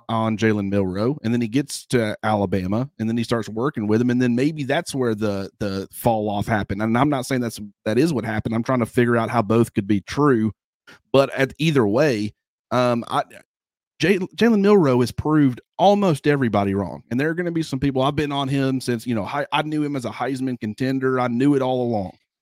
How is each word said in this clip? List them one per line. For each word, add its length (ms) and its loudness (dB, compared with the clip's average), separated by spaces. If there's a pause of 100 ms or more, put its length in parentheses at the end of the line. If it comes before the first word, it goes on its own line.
on 300 0
Jalen 320 2
Milroe, 520 0
and 120 -2
then 80 0
he 80 -2
gets 380 -4
to 360 0
Alabama, 760 0
and 120 -2
then 80 -2
he 80 0
starts 240 -2
working 380 -4
with 140 4
him, 80 2
and 120 2
then 140 2
maybe 280 0
that's 320 -2
where 180 0
the, 460 -4
the 320 -4
fall 380 0
off 180 -4
happened. 340 -2
And 160 0
I'm 120 2
not 160 -2
saying 160 -2
that's, 180 -6 (240)
that 140 0
is 160 2
what 100 -2
happened. 320 -4
I'm 80 -2
trying 160 0
to 60 0
figure 320 2
out 120 -2
how 120 0
both 320 2
could 120 -2
be 140 2
true, 540 2 (580)
but 220 4
at 260 -2
either 260 4
way, 480 0 (380)
um, 380 0
I, 140 -2 (760)
Jay-, 200 2
Jalen 420 2
Milroe 400 6
has 100 0
proved 480 2 (180)
almost 480 2
everybody 480 2
wrong, 380 -4
and 80 -2
there 100 0
are 40 -4
gonna 180 -4
be 120 -2
some 180 -6
people, 200 0
I've 140 0
been 160 -2
on 160 -4
him 320 0
since, 260 -4
you 80 -2
know, 120 -2
Hei-, 260 -4
I 120 0
knew 200 -2
him 140 -4
as 80 -6
a 40 -4
Heisman 480 -4
contender. 640 -2
I 80 0
knew 280 2
it 60 2
all 220 -2
along. 300 -2 (280)